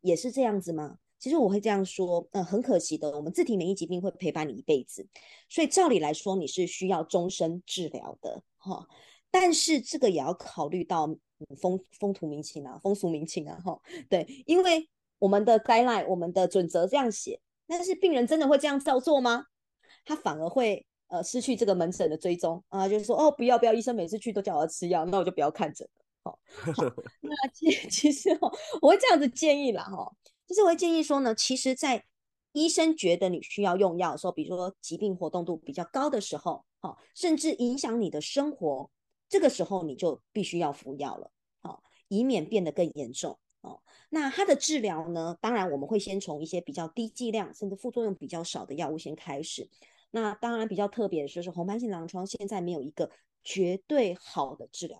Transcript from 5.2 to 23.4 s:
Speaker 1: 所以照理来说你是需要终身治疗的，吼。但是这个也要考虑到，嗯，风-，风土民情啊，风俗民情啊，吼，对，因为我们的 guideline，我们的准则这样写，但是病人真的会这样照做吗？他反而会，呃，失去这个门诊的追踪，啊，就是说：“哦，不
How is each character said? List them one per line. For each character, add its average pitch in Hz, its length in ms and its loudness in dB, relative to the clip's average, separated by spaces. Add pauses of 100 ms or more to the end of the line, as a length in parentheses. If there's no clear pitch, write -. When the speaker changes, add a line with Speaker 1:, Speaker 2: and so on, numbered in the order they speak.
Speaker 1:
所 330 160 0
以 - 20 2
照 349 220 4
理 233 100 4
来 151 140 0
说 190 240 -2
你 170 100 -2
是 175 200 -2
需 185 220 -4
要 175 140 2
终 175 280 0
身 175 340 -2
治 175 240 -6
疗 - 320 -14
的， - 220 -10 (160)
吼。 - 280 -10 (440)
但 370 240 6
是 311 260 2
这 - 180 -8
个 247 120 4
也 170 100 2
要 143 140 -2
考 - 340 -6
虑 175 160 -4
到， 165 220 0
嗯， 151 500 -12
风-， 185 240 -2 (180)
风 202 140 -2
土 180 140 -8
民 147 160 -8
情 147 240 -12
啊， 127 160 -14
风 196 120 2
俗 196 140 -2
民 160 160 -4
情 156 240 -8
啊， 170 160 -14
吼， 175 160 -6 (300)
对， 254 340 -2
因 339 180 6
为 330 240 4 (320)
我 202 80 4
们 202 160 4
的 220 160 8
guideline， 226 480 4
我 185 80 0
们 175 200 -4
的 185 120 4
准 175 220 2
则 170 180 2
这 269 120 2
样 254 120 2
写， - 300 -8 (260)
但 349 160 -4
是 370 120 0
病 349 180 4
人 247 140 4
真 311 120 2
的 302 80 4
会 277 120 8
这 285 100 0
样 277 100 0
照 277 220 2
做 294 180 4
吗？ 247 280 2 (580)
他 302 100 -4
反 156 240 -4
而 160 100 -2
会， 214 380 0 (220)
呃， 175 140 -4
失 247 180 -4
去 233 160 -2
这 226 80 2
个 196 100 4
门 175 160 2
诊 180 180 0
的 156 80 -4
追 175 200 0
踪， 170 320 -2
啊， 190 200 0
就 208 100 2
是 208 60 -6
说 208 140 2
：“哦， 302 120 8
不 294 140 2